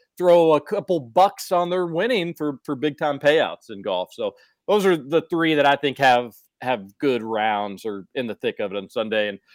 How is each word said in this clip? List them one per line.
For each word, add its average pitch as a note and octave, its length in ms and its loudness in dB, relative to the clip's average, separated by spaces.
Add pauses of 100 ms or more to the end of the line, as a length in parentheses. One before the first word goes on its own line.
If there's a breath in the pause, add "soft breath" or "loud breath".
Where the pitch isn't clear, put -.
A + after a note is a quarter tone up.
(160 soft breath)
throw F3 380 6
a D3 60 2
couple F#3 400 -4
bucks F3+ 520 0
on F3 160 2
their F3+ 180 -2
winning F3 480 -2
for, D3 300 -6
for D3 120 -6
big C#3+ 200 -4
time D3 220 -4
payouts C#3+ 500 0
in G2+ 140 -14
golf. F#2 320 -4
So G#2+ 180 -4 (340 soft breath)
those G3 200 2
are F3+ 100 4
the D3+ 320 -2
three E3 260 0
that C#3+ 120 4
I C#3 100 4
think C#3 220 -2
have, B2 340 4 (300)
have G#2+ 360 -6
good B2+ 240 0
rounds G#2+ 600 -4
or G2+ 300 -10
in B2 120 -6
the G#2 100 -8
thick A2+ 240 -6
of G2+ 120 -6
it G2+ 60 -6
on F#2+ 100 -10
Sunday, A2 400 -4
and G2+ 100 -10 (160 soft breath)